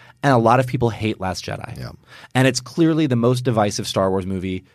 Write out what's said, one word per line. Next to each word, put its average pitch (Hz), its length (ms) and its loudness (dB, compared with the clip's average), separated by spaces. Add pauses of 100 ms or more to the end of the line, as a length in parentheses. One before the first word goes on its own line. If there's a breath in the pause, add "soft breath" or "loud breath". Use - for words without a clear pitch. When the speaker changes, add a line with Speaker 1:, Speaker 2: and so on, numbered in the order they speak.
(220 loud breath)
Speaker 1:
And 139 100 2
a 123 60 6
lot 113 220 4
of 131 60 0
people 120 240 -2
hate 107 300 -4
Last 92 240 -6
Jedi. - 340 -10
Speaker 2:
Yeah. 120 120 -12 (440 loud breath)
Speaker 1:
And 131 140 4
it's 127 120 0
clearly 160 460 2
the 127 100 2
most 123 280 2
divisive 107 420 0
Star 98 240 0
Wars 95 160 -2
movie, 92 380 -6 (100)